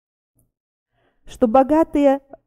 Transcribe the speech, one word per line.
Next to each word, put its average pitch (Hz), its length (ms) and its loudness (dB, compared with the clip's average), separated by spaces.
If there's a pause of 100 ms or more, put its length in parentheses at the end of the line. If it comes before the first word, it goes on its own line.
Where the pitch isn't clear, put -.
(1300)
что - 220 -4
богатые 277 760 0 (240)